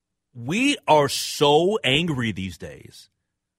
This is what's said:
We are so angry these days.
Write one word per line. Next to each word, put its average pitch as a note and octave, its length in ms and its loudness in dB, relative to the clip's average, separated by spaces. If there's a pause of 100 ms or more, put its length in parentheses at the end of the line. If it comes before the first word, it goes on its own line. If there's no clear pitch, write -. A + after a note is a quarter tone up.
(360)
We G3+ 420 -2 (100)
are D3 220 4
so E3 760 0
angry C3+ 480 -2
these F#2 260 -8
days. - 520 -20 (480)